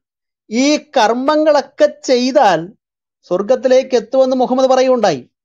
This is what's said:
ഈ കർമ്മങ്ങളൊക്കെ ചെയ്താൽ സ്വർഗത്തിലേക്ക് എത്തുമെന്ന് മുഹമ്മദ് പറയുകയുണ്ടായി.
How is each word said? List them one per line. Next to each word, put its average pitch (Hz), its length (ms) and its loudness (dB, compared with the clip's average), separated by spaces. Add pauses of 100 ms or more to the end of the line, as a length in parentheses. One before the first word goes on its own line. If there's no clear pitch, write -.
(500)
ഈ 269 280 0
കർമ്മങ്ങളൊക്കെ 294 1160 -2 (100)
ചെയ്താൽ 247 680 0 (580)
സ്വർഗത്തിലേക്ക് 254 680 0
എത്തുമെന്ന് 262 400 0
മുഹമ്മദ് 254 320 0
പറയുകയുണ്ടായി. 254 640 0 (160)